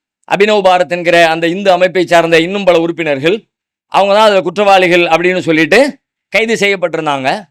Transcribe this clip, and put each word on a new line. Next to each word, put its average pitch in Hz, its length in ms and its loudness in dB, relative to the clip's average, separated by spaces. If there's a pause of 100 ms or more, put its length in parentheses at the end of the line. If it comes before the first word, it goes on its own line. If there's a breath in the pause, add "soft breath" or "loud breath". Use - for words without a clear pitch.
(300)
அபினவ் 202 340 0
பாரத் 180 240 2
என்கிற 170 400 2
அந்த 165 180 -2
இந்து 190 240 -2
அமைப்பை 180 360 0
சார்ந்த 165 340 2
இன்னும் 190 240 -4
பல 175 160 2
உறுப்பினர்கள், 160 640 -4 (420)
அவங்க 196 280 0
தான் 214 100 4
அதுல 208 180 2
குற்றவாளிகள் 180 580 2
அப்படின்னு 175 380 0
சொல்லிட்டு 165 600 0 (300)
கைது 220 260 -2
செய்யப்பட்டிருந்தாங்க. 165 960 -4